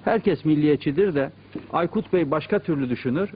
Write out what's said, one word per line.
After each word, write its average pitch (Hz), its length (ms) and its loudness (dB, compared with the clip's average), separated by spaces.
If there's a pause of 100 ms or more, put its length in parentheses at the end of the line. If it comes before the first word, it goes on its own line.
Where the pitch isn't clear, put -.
Herkes 202 400 0
milliyetçidir 151 720 2
de 139 160 0 (420)
Aykut 175 400 -2
Bey 165 180 2
başka 156 280 0
türlü 139 320 -2
düşünür, 131 460 -2